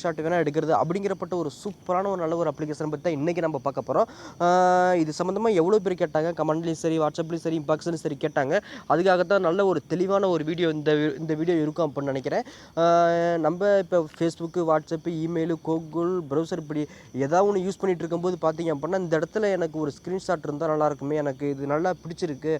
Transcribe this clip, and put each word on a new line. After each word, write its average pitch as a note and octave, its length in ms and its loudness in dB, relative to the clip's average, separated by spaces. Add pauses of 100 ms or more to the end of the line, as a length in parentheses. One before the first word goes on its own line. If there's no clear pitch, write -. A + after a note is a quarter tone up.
வேணா E3 420 0
எடுக்கிறது D3+ 380 2
அப்படிங்கிறப்பட்ட F#3 500 -4
ஒரு E3 160 -2 (140)
சூப்பரான F#3+ 440 -4
ஒரு G3 100 -2
நல்ல E3 180 -2
ஒரு E3+ 140 0
அப்ளிகேஷன் D3+ 400 -6
பத்தி D3 120 -6
தான் E3+ 120 0
இன்னைக்கு E3 280 -2
நம்ம D#3+ 220 -2
பார்க்க C3 300 -4
போறோம். G#3 140 2 (360)
ஆ, F3+ 500 6
இது D#3+ 200 2 (100)
சம்பந்தமா G#3 300 0
எவ்வளோ F#3 260 4
பேர் F3+ 300 -2
கேட்டாங்க, D#3 240 0
கமெண்ட்லயும் D#3+ 380 -2
சரி, D#3+ 280 -2
WhatsApp-லயும் D#3+ 360 -2
சரி, D#3+ 240 -4
இன்பாக்ஸ்லயும் D#3 340 -2
சரி D3+ 280 -6
கேட்டாங்க. D3 380 0 (300)
அதுக்காகத்தான் F3+ 500 4
நல்ல F#3+ 260 2
ஒரு E3+ 220 2
தெளிவான F#3+ 400 2
ஒரு D#3+ 160 2
வீடியோ E3 260 0
இந்த D3+ 240 2
வி-, D3+ 260 0
இந்த D#3 140 -4
வீடியோ D#3+ 280 2
இருக்கும் D3+ 300 -2
அப்படின்னு C#3 120 -4
நினைக்கிறேன். C#3 400 -2 (340)
ஆ, E3+ 320 6 (320)
நம்ம F3+ 360 2
இப்ப F3 280 2 (140)
Facebook, E3 360 -4
WhatsApp, D#3+ 500 0
email, E3 500 -2 (100)
Google, E3 640 -2
browser E3 280 -2
இப்படி D3+ 300 -6 (260)
ஏதாவது E3+ 400 2
ஒண்ணு F#3 140 0
யூஸ் G3 120 -6
பண்ணிட்டு F3 280 0
இருக்கும்போது E3+ 340 -2
பார்த்தீங்க D#3+ 260 0
அப்படின்னா, D#3 300 -2
இந்த E3 220 0
இடத்துல G3+ 320 0
எனக்கு E3 280 -2
ஒரு D3+ 120 -2
ஸ்கிரீன்ஷாட் F3+ 520 -4
இருந்தா D3 240 -4
நல்லா D#3 180 2
இருக்குமே, C#3+ 300 -2
எனக்கு C#3+ 340 -2
இது C#3 180 -4
நல்லா D#3+ 240 0
பிடிச்சிருக்கு D#3+ 680 -4